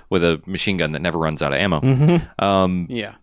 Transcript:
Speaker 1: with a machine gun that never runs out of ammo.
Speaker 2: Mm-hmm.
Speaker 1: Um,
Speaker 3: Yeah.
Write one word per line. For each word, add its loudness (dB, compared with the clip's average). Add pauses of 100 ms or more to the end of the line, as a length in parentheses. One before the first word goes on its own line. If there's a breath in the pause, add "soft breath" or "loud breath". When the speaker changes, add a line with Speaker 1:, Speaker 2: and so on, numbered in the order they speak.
Speaker 1:
with 0
a 2
machine -4
gun 0
that -6
never -2
runs -2
out -2
of 0
ammo. 0
Speaker 2:
Mm-hmm. 2
Speaker 1:
Um, 2
Speaker 3:
Yeah. -8